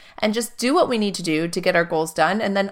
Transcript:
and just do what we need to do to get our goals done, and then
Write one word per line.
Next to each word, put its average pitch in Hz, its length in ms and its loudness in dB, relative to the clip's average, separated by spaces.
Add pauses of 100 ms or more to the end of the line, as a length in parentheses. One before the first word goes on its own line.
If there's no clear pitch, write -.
(200)
and 214 160 0
just 233 200 -4
do 254 200 0
what 349 120 4
we 240 120 0
need 202 160 0
to 180 80 -8
do 160 240 0
to 170 120 -6
get 180 160 2
our 170 80 4
goals 165 300 -2
done, 170 260 2
and 196 160 -2
then 196 160 -2